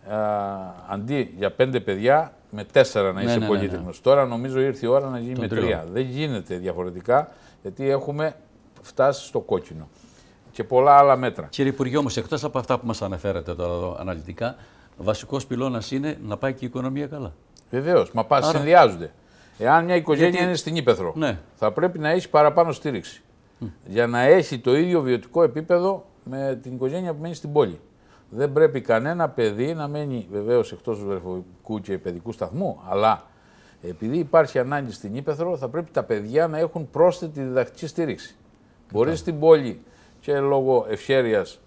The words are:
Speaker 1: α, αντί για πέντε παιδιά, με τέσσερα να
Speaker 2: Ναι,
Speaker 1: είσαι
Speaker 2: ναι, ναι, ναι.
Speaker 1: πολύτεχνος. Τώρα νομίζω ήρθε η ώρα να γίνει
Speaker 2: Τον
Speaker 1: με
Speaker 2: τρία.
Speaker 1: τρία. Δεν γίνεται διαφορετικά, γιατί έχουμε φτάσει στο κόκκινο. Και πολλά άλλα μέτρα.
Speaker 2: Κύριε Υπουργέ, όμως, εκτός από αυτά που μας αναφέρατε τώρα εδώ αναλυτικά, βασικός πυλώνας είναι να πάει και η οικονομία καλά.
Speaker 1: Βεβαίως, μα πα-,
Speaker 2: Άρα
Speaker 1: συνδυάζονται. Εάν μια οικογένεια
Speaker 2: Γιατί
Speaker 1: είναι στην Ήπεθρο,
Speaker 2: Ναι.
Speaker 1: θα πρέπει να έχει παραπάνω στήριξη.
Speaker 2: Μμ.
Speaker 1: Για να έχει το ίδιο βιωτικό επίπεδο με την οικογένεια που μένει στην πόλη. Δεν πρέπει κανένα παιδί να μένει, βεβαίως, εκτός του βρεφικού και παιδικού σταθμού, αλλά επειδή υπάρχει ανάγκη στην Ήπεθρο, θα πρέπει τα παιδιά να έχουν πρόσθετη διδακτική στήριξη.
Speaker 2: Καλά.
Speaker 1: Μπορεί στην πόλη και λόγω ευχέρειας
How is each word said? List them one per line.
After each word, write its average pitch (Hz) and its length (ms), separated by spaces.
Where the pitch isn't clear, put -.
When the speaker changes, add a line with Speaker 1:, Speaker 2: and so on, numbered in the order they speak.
Speaker 1:
α, 107 80
αντί 104 480
για 98 140
πέντε 127 280
παιδιά, 117 540
με 104 120
τέσσερα 104 480
να - 20
Speaker 2:
Ναι, 95 80
Speaker 1:
είσαι 120 120
Speaker 2:
ναι, 113 120
ναι, 107 60
ναι. 104 60
Speaker 1:
πολύτεχνος. 92 440
Τώρα 135 240
νομίζω 123 340
ήρθε 131 260
η 117 40
ώρα 135 200
να 127 100
γίνει 120 140
Speaker 2:
Τον 127 80
Speaker 1:
με 113 60
Speaker 2:
τρία. 107 140
Speaker 1:
τρία. 85 300
Δεν 117 120
γίνεται 127 520
διαφορετικά, 90 760
γιατί - 280
έχουμε 143 460
φτάσει 139 440
στο - 140
κόκκινο. 80 480
Και - 120
πολλά 131 280
άλλα 139 240
μέτρα. 117 340
Speaker 2:
Κύριε 139 220
Υπουργέ, 135 260
όμως, 143 200
εκτός 127 260
από 135 160
αυτά 123 200
που - 60
μας 110 160
αναφέρατε 92 540
τώρα 87 180
εδώ 87 260
αναλυτικά, 92 560
βασικός 110 480
πυλώνας 123 460
είναι 147 320
να 107 140
πάει 135 160
και 131 120
η - 20
οικονομία 131 400
καλά. 135 260
Speaker 1:
Βεβαίως, 139 420
μα 110 140
πα-, 147 100
Speaker 2:
Άρα 135 100
Speaker 1:
συνδυάζονται. 143 680
Εάν 147 280
μια 180 100
οικογένεια 160 340
Speaker 2:
Γιατί 180 140
Speaker 1:
είναι 180 120
στην 156 200
Ήπεθρο, 110 400
Speaker 2:
Ναι. 135 240
Speaker 1:
θα 107 160
πρέπει 170 280
να 151 100
έχει 180 200
παραπάνω 151 420
στήριξη. 127 520
Speaker 2:
Μμ. 120 60
Speaker 1:
Για 110 220
να 120 140
έχει 147 380
το 123 160
ίδιο 170 260
βιωτικό 127 420
επίπεδο 175 600
με 131 380
την 127 120
οικογένεια 156 400
που 147 80
μένει 170 120
στην 151 180
πόλη. 117 280
Δεν 135 220
πρέπει 143 280
κανένα 143 480
παιδί 120 440
να 156 140
μένει, 143 440
βεβαίως, 107 400
εκτός 110 280
του 101 60
βρεφικού 92 760
και 95 160
παιδικού 87 340
σταθμού, 95 480
αλλά 101 340
επειδή 107 360
υπάρχει 156 420
ανάγκη 131 320
στην 101 240
Ήπεθρο, 156 420
θα 131 120
πρέπει 165 220
τα 127 120
παιδιά 113 440
να 156 100
έχουν 160 320
πρόσθετη 160 520
διδακτική 131 460
στήριξη. 147 400
Speaker 2:
Καλά. - 760
Speaker 1:
Μπορεί 160 120
στην 156 240
πόλη 147 420
και 143 200
λόγω 131 500
ευχέρειας 110 760